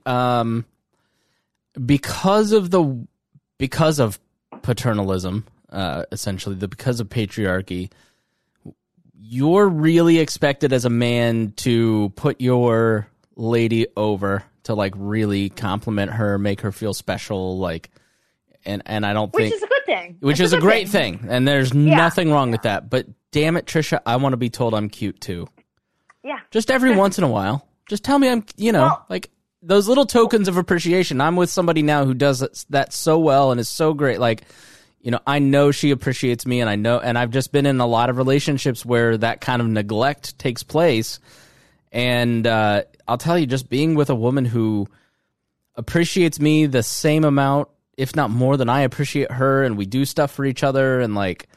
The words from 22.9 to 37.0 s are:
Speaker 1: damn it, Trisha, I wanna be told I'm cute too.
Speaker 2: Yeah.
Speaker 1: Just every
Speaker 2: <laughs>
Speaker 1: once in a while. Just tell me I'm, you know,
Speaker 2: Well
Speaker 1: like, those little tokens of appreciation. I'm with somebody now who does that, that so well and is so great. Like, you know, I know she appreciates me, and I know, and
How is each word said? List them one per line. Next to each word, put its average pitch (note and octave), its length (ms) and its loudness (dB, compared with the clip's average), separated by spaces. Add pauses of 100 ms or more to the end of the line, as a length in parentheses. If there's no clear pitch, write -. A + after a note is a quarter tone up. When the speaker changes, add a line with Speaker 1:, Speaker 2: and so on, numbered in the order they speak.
Speaker 1:
damn D#3 260 0
it, - 80 -6
Trisha, - 400 -2
I A#2 120 0
wanna C3 200 0
be A#2+ 120 -2
told A#2 240 -2
I'm G#2+ 160 -2
cute - 320 -8
too. F2 260 -10 (760)
Speaker 2:
Yeah. C4+ 160 -10 (120)
Speaker 1:
Just A3 180 -2
every B3+ 260 4
Speaker 2:
<laughs> - 0 -
Speaker 1:
once F#3+ 220 2
in F#3 60 0
a C#3+ 60 2
while. G#2+ 360 -2 (220)
Just G#3 160 -6
tell C#4 160 2
me C4+ 100 4
I'm, A#3+ 140 -2 (140)
you A3 160 0
know, D#3+ 100 4
Speaker 2:
Well - 260 0
Speaker 1:
like, - 200 -8 (320)
those F#3+ 260 2
little C4 180 4
tokens A3+ 440 2
of F3 80 0
appreciation. F3 640 0
I'm E3 160 2
with F3 120 2
somebody E3+ 320 0
now D3 240 2
who C3 80 0
does C3 260 0
that, - 300 -8
that C#3 240 -2
so D#3+ 260 2
well C#3 320 4
and A#2+ 80 0
is A2+ 100 -4
so D#3+ 240 0
great. C#3 260 -2
Like, A#2 220 0 (600)
you A#2+ 100 -6
know, A#2+ 140 -2
I C#3+ 140 0
know C#3+ 320 4
she C#3+ 200 0
appreciates B2+ 540 -2
me, B2 140 -2
and A2+ 100 0
I G#2 60 0
know, A#2 240 0
and A#2+ 180 -2